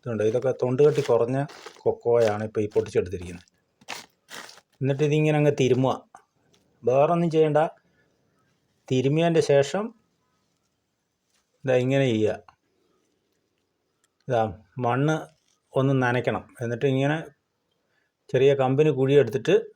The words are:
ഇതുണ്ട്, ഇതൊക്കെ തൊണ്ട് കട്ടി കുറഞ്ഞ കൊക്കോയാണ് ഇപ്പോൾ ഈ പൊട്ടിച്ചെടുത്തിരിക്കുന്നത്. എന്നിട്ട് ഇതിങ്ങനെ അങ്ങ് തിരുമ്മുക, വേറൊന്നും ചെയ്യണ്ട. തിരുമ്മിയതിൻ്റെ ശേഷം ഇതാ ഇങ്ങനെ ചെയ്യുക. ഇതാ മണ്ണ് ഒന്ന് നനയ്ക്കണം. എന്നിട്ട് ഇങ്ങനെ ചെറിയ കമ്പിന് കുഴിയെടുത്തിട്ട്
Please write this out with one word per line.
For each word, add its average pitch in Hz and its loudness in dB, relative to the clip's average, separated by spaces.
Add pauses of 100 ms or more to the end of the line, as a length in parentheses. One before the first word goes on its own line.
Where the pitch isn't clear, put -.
ഇതുണ്ട്, 110 -6
ഇതൊക്കെ 123 -2 (100)
തൊണ്ട് 127 0
കട്ടി 147 2
കുറഞ്ഞ 120 0 (460)
കൊക്കോയാണ് 113 0
ഇപ്പോൾ 110 -4
ഈ - -8
പൊട്ടിച്ചെടുത്തിരിക്കുന്നത്. 92 -4 (1300)
എന്നിട്ട് 139 -2
ഇതിങ്ങനെ 151 2
അങ്ങ് 147 2 (100)
തിരുമ്മുക, 127 2 (920)
വേറൊന്നും 160 2
ചെയ്യണ്ട. 156 2 (1300)
തിരുമ്മിയതിൻ്റെ 151 0 (100)
ശേഷം 143 2 (1800)
ഇതാ 127 0
ഇങ്ങനെ 135 0
ചെയ്യുക. 107 -2 (1900)
ഇതാ 120 0 (440)
മണ്ണ് 135 0 (640)
ഒന്ന് 135 0
നനയ്ക്കണം. 120 -2 (200)
എന്നിട്ട് 117 -4
ഇങ്ങനെ 139 0 (1160)
ചെറിയ 135 4 (120)
കമ്പിന് 139 2
കുഴിയെടുത്തിട്ട് 135 2 (200)